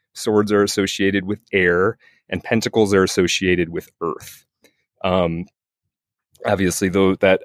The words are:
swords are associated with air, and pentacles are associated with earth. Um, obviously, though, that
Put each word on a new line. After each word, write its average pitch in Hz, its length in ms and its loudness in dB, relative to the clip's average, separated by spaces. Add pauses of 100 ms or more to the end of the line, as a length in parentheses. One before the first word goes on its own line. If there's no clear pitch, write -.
(140)
swords 107 360 0
are 101 140 2
associated 98 640 -2
with 101 140 -6 (120)
air, 92 440 0 (360)
and 92 120 -8
pentacles 110 500 0
are 95 80 6
associated 90 680 0
with 82 200 -12 (100)
earth. - 460 -10 (560)
Um, 90 440 -2 (1000)
obviously, 95 420 0
though, 95 280 2
that 95 280 2